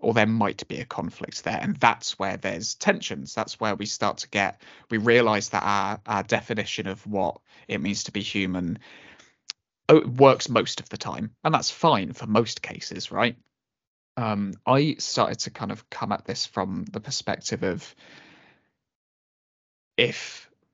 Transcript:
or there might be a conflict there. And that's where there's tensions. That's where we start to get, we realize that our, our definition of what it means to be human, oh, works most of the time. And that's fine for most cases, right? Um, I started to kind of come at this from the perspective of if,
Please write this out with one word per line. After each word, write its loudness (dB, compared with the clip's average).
or 2
there 6
might 0
be -8
a -10
conflict -8
there. -2
And -4
that's 2
where -2
there's -6
tensions. -4
That's -6
where -2
we -6
start -4
to -12
get, -2
we 0
realize 6
that 0
our, 0
our 0
definition -2
of -8
what -2
it -4
means -2
to -12
be -4
human, -2
oh, 10
works 6
most 0
of -16
the -10
time. -8
And 2
that's 0
fine 2
for -12
most 0
cases, -12
right? 0
Um, -2
I 4
started 0
to -6
kind -8
of -12
come -6
at -4
this -6
from -4
the -10
perspective -6
of -4
if, -2